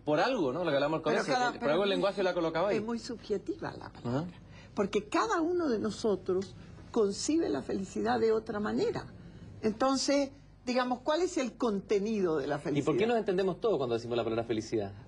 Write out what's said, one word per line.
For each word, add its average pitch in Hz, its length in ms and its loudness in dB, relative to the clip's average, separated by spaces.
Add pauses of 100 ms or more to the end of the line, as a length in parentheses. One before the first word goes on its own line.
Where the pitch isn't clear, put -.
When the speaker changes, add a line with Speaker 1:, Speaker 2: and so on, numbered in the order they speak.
Speaker 1:
Por 151 160 4
algo, 196 320 2
¿no? 170 120 -2
Lo 170 60 2
que 139 60 4
hablamos 147 220 2
al - 40 -4
Speaker 2:
Pero 151 140 2
Speaker 1:
comienzo, 220 160 0
Speaker 2:
cada, 247 200 2
Speaker 1:
por - 80 -10
Speaker 2:
pero 233 120 2
Speaker 1:
algo 185 120 4
el 202 80 2
Speaker 2:
es 185 40 2
muy, - 60 -
Speaker 1:
lenguaje 196 200 2
lo 185 80 2
ha 180 40 -2
colocado 165 320 0
ahí. 202 100 2
Speaker 2:
es 208 80 0
muy 233 140 -2
subjetiva - 800 -6
la - 120 -14
palabra. 123 300 -2
Speaker 1:
Ajá. 175 60 -4 (480)
Speaker 2:
Porque 202 340 0
cada 370 320 2
uno 339 300 0
de 220 80 2
nosotros 196 760 -2 (360)
concibe 226 580 0
la 269 140 -2
felicidad 208 580 -2
de 220 120 4
otra 220 280 -2
manera. 247 460 -2 (560)
Entonces, 269 680 2 (360)
digamos, 247 340 0
¿cuál 311 220 2
es 359 160 0
el 262 180 -2
contenido 202 800 2
de 139 100 0
la 143 100 0
Speaker 1:
¿Y - 20 -4
por 151 160 -4
qué 143 80 2
Speaker 2:
felicidad? 175 260 2
Speaker 1:
nos 240 100 2
entendemos 190 400 0
todos 202 200 2
cuando 120 160 2
decimos 117 240 0
la 113 60 0
palabra 113 200 0
felicidad? 110 460 0
Eso - 180 -14